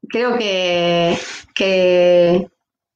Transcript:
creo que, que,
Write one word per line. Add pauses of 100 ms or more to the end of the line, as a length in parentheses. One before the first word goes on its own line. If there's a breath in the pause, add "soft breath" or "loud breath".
creo
que, (380 loud breath)
que, (460)